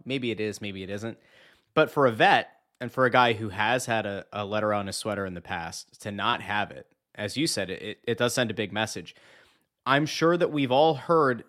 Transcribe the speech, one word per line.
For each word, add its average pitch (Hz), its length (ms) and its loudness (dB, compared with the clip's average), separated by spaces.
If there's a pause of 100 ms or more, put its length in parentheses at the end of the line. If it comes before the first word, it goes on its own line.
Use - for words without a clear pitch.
Maybe 123 280 -4
it 101 80 -4
is, 107 220 -4
maybe 98 220 -10
it 92 60 -10
isn't. 104 280 -8 (560)
But - 160 4
for 143 160 2
a 120 60 6
vet 135 380 4 (320)
and 120 100 -8
for 131 140 2
a 123 40 4
guy 120 240 6
who 107 160 -6
has 107 360 0
had 113 200 0
a, 101 280 -6
a 104 120 -4
letter 107 280 0
on 101 140 -2
his 95 100 -6
sweater 101 280 -4
in 92 80 -6
the 87 80 -10
past, 85 600 -10
to 107 100 -8
not 101 300 0
have 101 280 -2
it, 67 160 -16 (300)
as 104 220 -6
you 156 100 0
said, 95 220 -2
it, 92 120 -10
it, 101 220 -10
it 117 140 -2
does 120 160 2
send 120 180 0
a - 20 -6
big 98 200 -6
message. 107 420 -6 (680)
I'm 139 200 4
sure 165 320 2
that 180 140 0
we've 139 200 0
all 151 220 6
heard 139 540 2